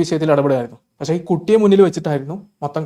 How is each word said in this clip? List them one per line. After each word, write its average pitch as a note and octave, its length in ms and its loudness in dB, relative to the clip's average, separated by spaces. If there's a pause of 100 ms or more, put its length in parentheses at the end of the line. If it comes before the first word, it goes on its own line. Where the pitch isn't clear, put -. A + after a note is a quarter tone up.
വിഷയത്തിൽ D#3+ 300 -2
ഇടപെടുകയായിരുന്നു. C3+ 460 -2 (200)
പക്ഷേ D3+ 200 -4
ഈ - 100 -10
കുട്ടിയെ F3+ 340 0
മുന്നിൽ G3 240 6
വെച്ചിട്ടായിരുന്നു D#3 480 -4 (280)
മൊത്തം D3 220 -6